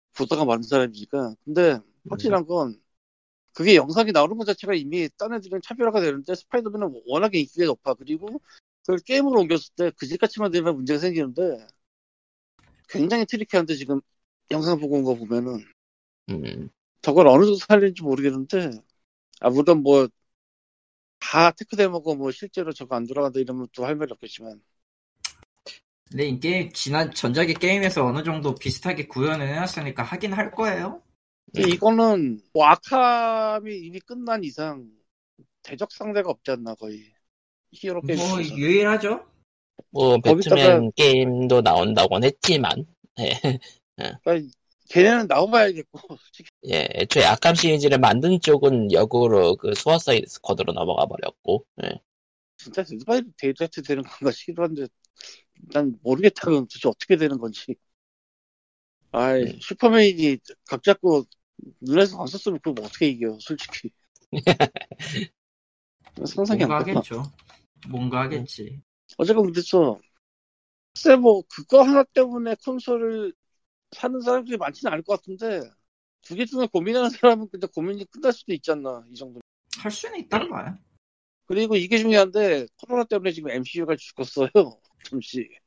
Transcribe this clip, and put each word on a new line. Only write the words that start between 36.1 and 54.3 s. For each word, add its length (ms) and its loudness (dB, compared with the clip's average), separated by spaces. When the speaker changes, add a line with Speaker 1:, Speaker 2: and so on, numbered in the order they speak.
Speaker 1:
없지 220 -6
않나 240 -8
거의 360 -16
히어로 300 -8
게임 180 -4
Speaker 3:
뭐 160 -2
Speaker 1:
중에서. 200 -6
Speaker 3:
유일하죠. 680 0
Speaker 2:
뭐 280 4
Speaker 1:
거기다가 440 4
Speaker 2:
배트맨 340 6
게임도 640 4
나온다고는 680 4
했지만. 580 0
예. 100 -2
<laughs> 320 -2
예. 100 -8
Speaker 1:
그러니까 280 -2
걔네는 380 4
나와봐야겠고 720 0
<laughs> 220 -20
솔직히. 280 -20
Speaker 2:
예, 240 -2
애초에 320 0
아캄 300 4
시리즈를 420 4
만든 420 4
쪽은 520 4
역으로 640 4
그 180 -4
수어사이드 540 0
스쿼드로 460 -4
넘어가 340 0
버렸고. 580 -4
예. 160 -8
Speaker 1:
진짜 260 -8
데드바이 380 -4
데이라이트 440 -4
되는 220 -4
건가 280 -4